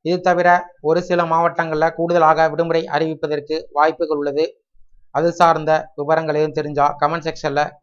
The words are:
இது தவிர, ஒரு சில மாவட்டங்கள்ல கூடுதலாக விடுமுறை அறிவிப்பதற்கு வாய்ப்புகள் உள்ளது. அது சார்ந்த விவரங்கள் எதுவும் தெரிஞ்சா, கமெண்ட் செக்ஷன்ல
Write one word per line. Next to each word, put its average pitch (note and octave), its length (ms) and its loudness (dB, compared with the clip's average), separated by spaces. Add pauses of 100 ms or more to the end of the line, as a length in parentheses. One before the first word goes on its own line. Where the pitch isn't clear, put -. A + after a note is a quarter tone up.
இது F3 180 -2
தவிர, F3+ 300 2 (320)
ஒரு D#3+ 220 0
சில F3 200 0
மாவட்டங்கள்ல E3 680 0
கூடுதலாக D#3+ 580 2
விடுமுறை E3 360 -2
அறிவிப்பதற்கு D3+ 840 -4
வாய்ப்புகள் D#3 460 0
உள்ளது. C#3+ 460 -4 (480)
அது E3 220 0
சார்ந்த D#3 600 2
விவரங்கள் D3+ 400 -2
எதுவும் D3+ 180 -2
தெரிஞ்சா, D3 460 0
கமெண்ட் D#3+ 280 -2
செக்ஷன்ல D3 440 -4 (120)